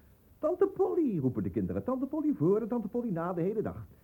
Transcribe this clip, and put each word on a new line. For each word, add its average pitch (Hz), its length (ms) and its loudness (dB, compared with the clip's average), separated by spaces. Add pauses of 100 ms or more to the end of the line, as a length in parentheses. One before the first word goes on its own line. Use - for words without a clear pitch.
(400)
"Tante 330 280 2
Polly," 339 520 0
roepen 110 240 0
de 104 60 -2
kinderen. 92 340 -2
"Tante 262 220 -2
Polly 302 280 0
voor 190 280 2
en 233 60 -6
tante 233 200 -2
Polly 240 240 -4
na 170 220 -2
de 170 80 -2
hele 208 200 0
dag." 110 240 -6 (180)